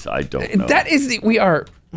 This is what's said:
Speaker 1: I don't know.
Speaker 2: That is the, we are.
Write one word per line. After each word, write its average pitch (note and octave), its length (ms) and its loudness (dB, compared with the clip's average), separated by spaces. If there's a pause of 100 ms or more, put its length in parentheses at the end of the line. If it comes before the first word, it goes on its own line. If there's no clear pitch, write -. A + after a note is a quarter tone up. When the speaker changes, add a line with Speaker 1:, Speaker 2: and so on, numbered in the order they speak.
Speaker 1:
I C#2 140 -4
don't - 340 -4
know. F#3+ 120 2
Speaker 2:
That D4+ 200 2
is C#4 200 2
the, A#3+ 160 -4
we A3 160 2
are. E3+ 260 2 (320)